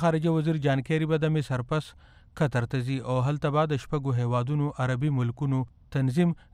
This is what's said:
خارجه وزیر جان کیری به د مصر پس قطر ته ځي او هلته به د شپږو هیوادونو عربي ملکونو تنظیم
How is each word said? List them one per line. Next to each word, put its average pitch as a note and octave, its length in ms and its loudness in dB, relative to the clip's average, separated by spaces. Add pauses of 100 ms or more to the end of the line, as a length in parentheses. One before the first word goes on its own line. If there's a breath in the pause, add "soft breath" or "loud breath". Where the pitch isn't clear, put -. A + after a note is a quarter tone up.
خارجه D#3+ 320 2
وزیر D#3 320 0
جان C3+ 220 2
کیری D#3+ 240 0
به D#3 100 0
د D#3 140 2
مصر C3 340 -2
پس D#3 180 -2 (520 soft breath)
قطر A#2+ 340 0
ته B2 100 -2
ځي C3+ 100 -2 (180)
او B2+ 40 2 (120)
هلته D3 280 0
به D#3 140 2
د C#3 100 0
شپږو C#3 400 -2
هیوادونو B2 480 0 (160)
عربي C3 320 0
ملکونو C3 420 0 (380)
تنظیم C#3 340 2 (220 soft breath)